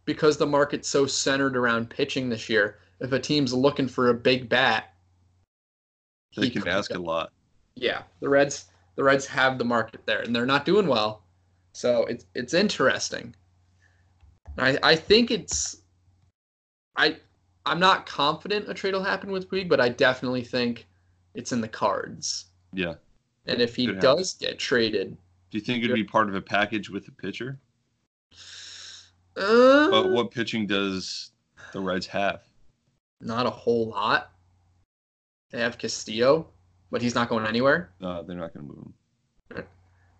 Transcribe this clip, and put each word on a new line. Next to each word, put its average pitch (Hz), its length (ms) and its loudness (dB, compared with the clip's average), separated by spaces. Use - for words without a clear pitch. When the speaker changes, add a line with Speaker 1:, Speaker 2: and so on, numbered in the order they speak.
Speaker 1:
because 151 320 2
the 156 80 2
market's 143 420 0
so 139 200 2
centered 139 500 0
around 117 320 0
pitching 135 400 -4
this 113 180 -6
year, 107 300 2
if 123 140 -6
a 127 60 0
team's 143 320 0
looking 127 360 2
for 123 220 2
a 120 40 4
big 127 340 0
bat, 120 460 2
Speaker 2:
They 104 80 -2
Speaker 1:
he 85 80 0
Speaker 2:
can 95 100 -6
Speaker 1:
could 87 100 -4
Speaker 2:
ask 98 200 -2
Speaker 1:
go. - 60 -6
Speaker 2:
a 90 40 -8
lot. 82 300 -4
Speaker 1:
Yeah, 117 300 -4
the 139 100 -4
Reds, 139 360 2
the 139 80 -2
Reds 135 220 4
have 131 320 0
the 120 80 -4
market 117 400 -2
there, 107 140 0
and 117 160 -4
they're 120 100 0
not 139 200 2
doing 190 200 2
well, 110 380 0
so 120 320 0
it's, 120 200 -8
it's 127 180 -6
interesting. 127 840 0
I, 131 240 2
I 156 120 6
think 233 360 2
it's, - 500 -6
I, 156 220 2
I'm 156 140 0
not 190 260 4
confident 175 640 -2
a 196 40 -10
trade 190 200 -4
will 190 100 -2
happen 196 280 -4
with 185 180 -6
Puig, 190 180 -4
but 143 140 4
I 123 80 4
definitely 127 540 2
think 120 440 -4
it's 123 180 -10
in 120 100 -2
the 110 60 -6
cards. - 800 -4
Speaker 2:
Yeah. 87 220 -4
Speaker 1:
And 123 140 -2
if 120 140 -2
he 127 120 0
Speaker 2:
Could 98 80 -2
happen. 131 220 4
Speaker 1:
does 185 160 -6
get - 260 -8
traded, 110 580 0
Speaker 2:
Do 113 80 -8
you 101 60 -4
think 123 200 -4
it'd 123 140 0
Speaker 1:
Yeah. 107 60 0
Speaker 2:
be 92 40 -6
part 110 200 2
of 98 80 -4
a 95 60 -4
package 104 480 -2
with 98 160 -10
the - 80 -20
pitcher? 120 440 -10
Speaker 1:
Uh, 254 540 6
Speaker 2:
But 370 220 4
what - 200 2
pitching 110 360 -2
does 98 640 -2
the - 80 -10
Reds 92 280 -4
have? 98 360 -4
Speaker 1:
Not 117 240 -4
a 113 60 0
whole 117 360 0
lot. 110 440 -2
They 127 80 -8
have 117 180 -2
Castillo, 120 720 0
but 113 100 -4
he's 120 140 -2
not 120 140 0
going 110 160 0
anywhere. 135 560 0
Speaker 2:
No, 87 220 -8
they're 90 120 -12
not 82 180 -10
gonna 71 140 -16
move 69 200 -18
him. - 100 -12